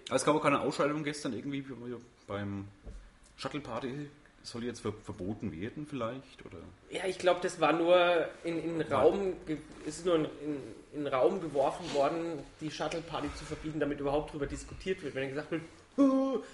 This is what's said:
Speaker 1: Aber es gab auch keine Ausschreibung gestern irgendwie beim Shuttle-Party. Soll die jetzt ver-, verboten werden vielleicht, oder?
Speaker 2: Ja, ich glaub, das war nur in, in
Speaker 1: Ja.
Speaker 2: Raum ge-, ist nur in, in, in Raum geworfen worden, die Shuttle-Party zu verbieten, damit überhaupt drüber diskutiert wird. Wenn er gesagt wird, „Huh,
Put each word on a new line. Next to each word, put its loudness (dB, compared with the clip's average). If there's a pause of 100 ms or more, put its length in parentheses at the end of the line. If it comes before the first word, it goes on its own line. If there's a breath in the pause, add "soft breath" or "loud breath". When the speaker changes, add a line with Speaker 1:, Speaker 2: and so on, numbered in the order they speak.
Speaker 1:
Aber 2
es 0
gab 6
auch 2
keine 6
Ausschreibung 0
gestern -4
irgendwie -4 (640)
beim -4 (680)
Shuttle-Party. -6 (360)
Soll -10
die -6
jetzt -6
ver-, -4 (120)
verboten -6
werden -8
vielleicht, -8
oder? -14 (320)
Speaker 2:
Ja, -6
ich -4
glaub, 4
das -4
war 6
nur 6 (140)
in, -2 (200)
in -
Speaker 1:
Ja. 4
Speaker 2:
Raum 6 (120)
ge-, -2 (280)
ist -6
nur 6
in, 2
in, -4 (380)
in -4
Raum 4
geworfen 0
worden, 2 (200)
die -6
Shuttle-Party -4
zu -10
verbieten, -6
damit 0
überhaupt 0
drüber -2
diskutiert -6
wird. -6
Wenn -2
er -2
gesagt -6
wird, -2 (340)
„Huh, 4 (120 loud breath)